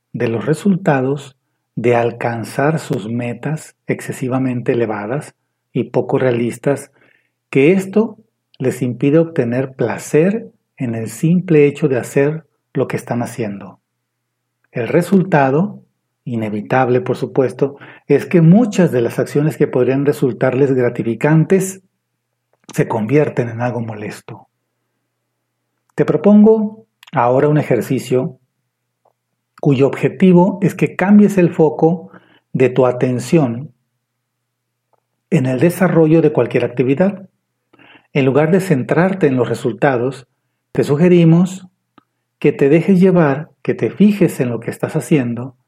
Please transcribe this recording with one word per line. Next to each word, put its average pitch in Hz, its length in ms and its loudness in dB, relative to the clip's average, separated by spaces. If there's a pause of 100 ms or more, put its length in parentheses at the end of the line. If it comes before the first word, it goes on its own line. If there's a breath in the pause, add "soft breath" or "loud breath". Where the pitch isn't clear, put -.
(120)
de 117 160 -4
los 113 180 -4
resultados, 147 920 -2 (380)
de 120 220 0
alcanzar 120 840 -2
sus 104 320 -8
metas 120 640 -8 (140)
excesivamente 127 880 -4
elevadas 110 600 -6 (380)
y 127 180 -4
poco - 280 -2
realistas, 120 760 -4 (580)
que 139 220 4
esto 202 460 -2 (420)
les 127 200 -4
impide 139 380 0
obtener 135 540 -2
placer 151 800 -2 (240)
en 117 180 -6
el 113 140 -8
simple 165 580 2
hecho 143 220 -2
de 127 100 0
hacer 147 480 -2 (280)
lo 131 120 -2
que - 100 -8
están 120 260 -6
haciendo. 98 580 -10 (880)
El 117 160 -6
resultado, 165 960 0 (440)
inevitable 120 760 -2
por 123 160 -4
supuesto, 135 580 -2 (320 loud breath)
es 143 200 2
que 170 160 4
muchas 185 500 4
de 123 80 0
las 113 180 -2
acciones 143 380 -2
que 151 100 0
podrían 131 400 0
resultarles 135 680 0
gratificantes 147 1120 0 (880)
se - 140 -2
convierten 123 640 -2
en 113 120 -10
algo 120 200 -6
molesto. 107 640 -12 (1500)
Te 185 80 0
propongo 208 800 4 (240)
ahora 131 380 2
un 151 100 2
ejercicio 127 800 -2 (1200)
cuyo 139 280 2
objetivo 180 760 2
es 170 140 -2
que - 180 -2
cambies 202 440 4
el 175 140 2
foco 165 600 0 (400 loud breath)
de 127 160 2
tu 127 180 2
atención 127 880 -2 (1600)
en 135 180 0
el 131 120 -4
desarrollo 160 640 2
de 151 100 2
cualquier 120 320 0
actividad. 139 640 -2 (840 soft breath)
En 135 140 0
lugar 147 260 2
de 190 80 2
centrarte 160 680 0
en 135 80 2
los 123 140 0
resultados, 123 800 -2 (420)
te 127 140 -2
sugerimos 170 840 4 (720)
que 147 140 2
te 143 160 2
dejes 170 320 4
llevar, 165 500 2 (100)
que 120 140 -4
te 113 160 -2
fijes 190 480 2
en 123 120 -2
lo 113 100 -6
que - 100 -8
estás - 240 -8
haciendo, 131 600 -2 (120)